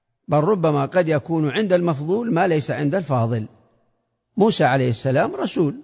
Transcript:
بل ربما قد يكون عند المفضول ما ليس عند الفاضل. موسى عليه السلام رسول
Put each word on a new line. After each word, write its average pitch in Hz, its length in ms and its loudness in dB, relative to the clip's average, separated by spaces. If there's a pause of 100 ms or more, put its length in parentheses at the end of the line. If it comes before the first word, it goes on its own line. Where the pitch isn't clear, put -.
(280)
بل 147 100 2
ربما 156 480 2
قد 175 240 0
يكون 156 400 0
عند 185 240 0
المفضول 175 600 -2
ما 175 140 2
ليس 151 240 0
عند 143 240 -2
الفاضل. 120 500 -2 (920)
موسى 196 260 2
عليه 127 260 2
السلام 143 460 -2
رسول 170 480 -2